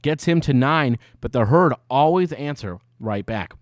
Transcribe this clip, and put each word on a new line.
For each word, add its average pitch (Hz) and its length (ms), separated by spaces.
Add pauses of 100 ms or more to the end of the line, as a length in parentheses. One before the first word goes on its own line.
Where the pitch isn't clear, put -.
gets 151 220
him 170 160
to 147 120
nine, 131 460 (220)
but - 100
the 123 140
Herd 151 280 (160)
always 156 440
answer 127 460 (200)
right 104 260
back. 107 360